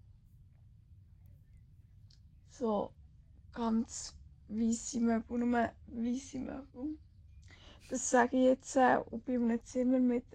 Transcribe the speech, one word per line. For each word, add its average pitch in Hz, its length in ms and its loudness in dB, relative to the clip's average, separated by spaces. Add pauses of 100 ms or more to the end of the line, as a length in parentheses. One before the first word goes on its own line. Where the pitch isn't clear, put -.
(2500)
so 220 420 -4 (640)
ganz 226 600 -4 (320)
weisse 226 520 -2
Möbel, 233 400 0
nur 240 300 0 (180)
weisse 247 520 -6
Möbel. 277 580 -10 (920)
Das 254 200 -6
sage 247 280 2
ich 254 80 4
jetzt, - 300 2
äh, 254 220 6 (140)
und 226 140 -8
bei 254 100 -2
einem 233 280 0
Zimmer 254 360 0
mit 247 360 2